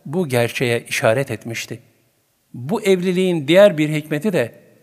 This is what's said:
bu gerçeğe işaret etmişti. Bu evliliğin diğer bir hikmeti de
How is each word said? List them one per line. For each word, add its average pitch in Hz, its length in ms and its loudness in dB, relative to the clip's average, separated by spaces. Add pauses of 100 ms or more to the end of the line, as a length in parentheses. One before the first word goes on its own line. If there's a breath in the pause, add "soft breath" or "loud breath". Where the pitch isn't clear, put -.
bu 160 220 -4
gerçeğe 120 600 -2
işaret 127 420 0
etmişti. 113 500 -10 (760)
Bu 139 280 -6
evliliğin 180 640 0
diğer 185 300 6
bir 151 100 0
hikmeti 151 440 -4
de 123 220 -2 (280)